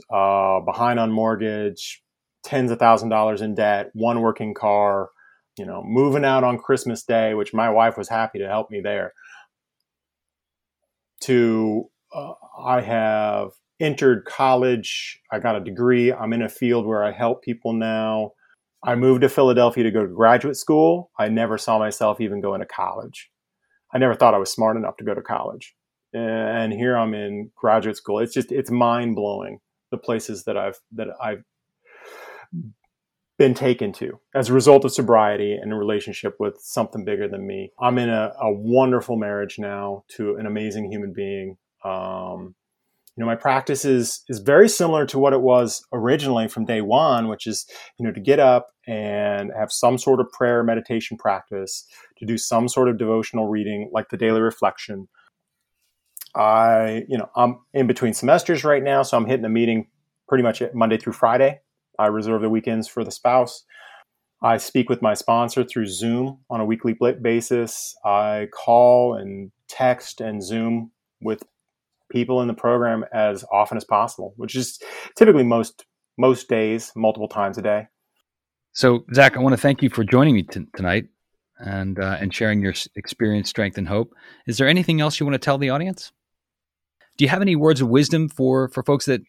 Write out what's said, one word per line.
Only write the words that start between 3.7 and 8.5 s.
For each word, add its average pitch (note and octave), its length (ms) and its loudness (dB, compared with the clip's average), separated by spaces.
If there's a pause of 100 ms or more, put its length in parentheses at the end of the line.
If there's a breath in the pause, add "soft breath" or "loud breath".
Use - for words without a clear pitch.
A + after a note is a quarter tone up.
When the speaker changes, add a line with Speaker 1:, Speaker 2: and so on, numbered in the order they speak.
Speaker 1:
one A#2 280 -2
working G#2+ 320 -2
car, G2+ 560 0 (480 soft breath)
you G2 80 -12
know, F#2 200 -12
moving C#3 400 2
out C3 180 2
on B2 140 2
Christmas A#2+ 460 -2
Day, A2+ 320 0
which G#2 180 -4
my A2+ 160 0
wife A2+ 280 2
was G2+ 120 -10
happy A2+ 300 -4
to G2 80 -6
help G#2+ 240 -6